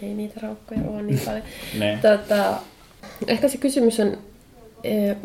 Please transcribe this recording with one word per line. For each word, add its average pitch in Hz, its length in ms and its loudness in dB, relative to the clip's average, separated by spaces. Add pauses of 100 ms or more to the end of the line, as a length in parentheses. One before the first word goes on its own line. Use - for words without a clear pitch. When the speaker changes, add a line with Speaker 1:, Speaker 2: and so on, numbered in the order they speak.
Speaker 1:
ei 202 120 -6
niitä 208 280 -8
raukkoja 214 460 -8
ole 214 140 -6
niin 202 220 0
paljon. 110 180 -4 (360)
Speaker 2:
Niin. 107 200 2
Speaker 1:
Tota, 104 560 4 (720)
ehkä 220 220 4
se 262 100 -4
kysymys 240 420 4
on, 202 180 2 (680)
eh, 202 400 2